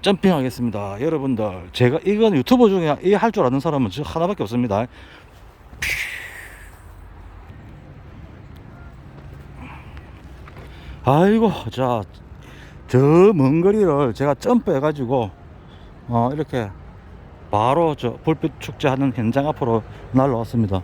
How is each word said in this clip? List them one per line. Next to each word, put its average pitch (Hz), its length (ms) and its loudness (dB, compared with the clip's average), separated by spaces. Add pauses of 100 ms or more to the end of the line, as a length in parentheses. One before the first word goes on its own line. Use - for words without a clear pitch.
점핑하겠습니다. 120 960 0
여러분들, 117 720 -4
제가 123 320 2
이건 208 300 2
유튜버 233 340 4
중에 170 340 2
이 196 120 4
할 214 180 2
줄 190 120 2
아는 131 160 2
사람은 139 300 0
지금 139 200 -8
하나밖에 170 320 -2
없습니다. 113 440 -2 (4000)
아이고, 196 460 4 (200)
자, 123 320 -2 (840)
저 123 100 4 (360)
먼 143 260 4
거리를 170 540 2
제가 143 200 0
점프해가지고, 139 960 0 (760)
어, 120 240 2
이렇게 139 380 -4 (800)
바로 139 440 2
저 123 200 -6 (100)
불빛 156 340 -2
축제하는 135 560 -2
현장 123 340 0
앞으로 117 340 0 (300)
날라왔습니다. 113 720 0